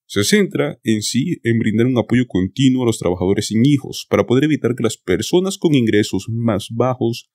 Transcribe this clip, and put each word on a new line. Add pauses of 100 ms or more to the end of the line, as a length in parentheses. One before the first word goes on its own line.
Se
centra
en
sí
en
brindar
un
apoyo
continuo
a
los
trabajadores
sin
hijos
para
poder
evitar
que
las
personas
con
ingresos
más
bajos